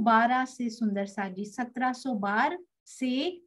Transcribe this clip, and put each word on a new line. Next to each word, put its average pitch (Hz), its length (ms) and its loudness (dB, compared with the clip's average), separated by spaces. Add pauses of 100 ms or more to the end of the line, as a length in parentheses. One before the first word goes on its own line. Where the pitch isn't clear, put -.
बारह 233 400 6
से 254 260 -6
सुंदर 202 360 0
साथ 196 240 -6
जी, 190 140 -8
सत्रह 247 480 -4
सौ 254 220 -4
बार 220 440 0 (280)
से 254 440 -2 (160)